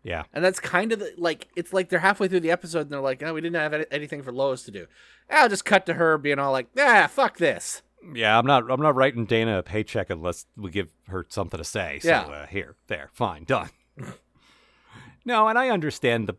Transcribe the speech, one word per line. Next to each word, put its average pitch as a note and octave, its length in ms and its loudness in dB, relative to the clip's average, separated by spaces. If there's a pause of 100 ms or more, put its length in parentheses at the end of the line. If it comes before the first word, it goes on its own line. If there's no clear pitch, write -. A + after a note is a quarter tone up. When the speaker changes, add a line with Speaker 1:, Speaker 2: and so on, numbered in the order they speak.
Speaker 1:
Yeah. E2 200 -6 (100)
Speaker 2:
And E3 100 -2
that's F#3 160 2
kind G#3+ 320 0
of G#3+ 80 -2
the, F#3+ 160 -10
like, E3+ 400 -4
it's E3+ 160 -8
like F#3 160 0
they're F3+ 120 0
halfway F#3+ 280 2
through F3+ 140 2
the D#3+ 100 0
episode E3+ 300 -2
and C#3+ 100 -8
they're C#3+ 80 -6
like, C3+ 240 -4
"Oh, D#3+ 100 -6
we D#3 60 -6
didn't E3+ 160 -4
have D3+ 180 -2
any, D3+ 160 -4
anything D3 320 -8
for B2+ 120 -10
Lois C3+ 300 -2
to - 80 -18
do. F#2 160 -14 (420)
I'll C#4+ 180 6
just G3+ 160 -2
cut G3 220 4
to E3+ 80 -2
her D#3+ 240 4
being C#3+ 200 0
all C#3 140 0
like, C3 160 0 (100)
'Ah, A3 320 6
fuck - 280 0
this.'" - 440 -2 (320)
Speaker 1:
Yeah, A2+ 240 4
I'm A#2+ 80 4
not, B2+ 260 4
I'm C3 80 0
not D3 160 2
writing B2+ 300 2
Dana A2+ 320 2
a F2+ 60 -2
paycheck G#2 480 -4
unless E2+ 340 -6 (100)
we G2+ 140 -12
give F2+ 180 -4 (200)
her F#2 220 -8
something F2 280 -6
to D#2+ 60 -10
say. E2+ 360 -6
So, D#3+ 100 -2
Speaker 2:
Yeah. C3+ 120 4
Speaker 1:
uh, D2 240 -12
here, - 300 -10 (120)
there, D2 240 -10
fine, E2+ 320 -6
done. G2+ 260 -4 (280)
<laughs> - 80 -16 (1200)
No, A3 240 4
and A3 100 2
I C4 100 2
understand C3 580 0
the G#2 120 -8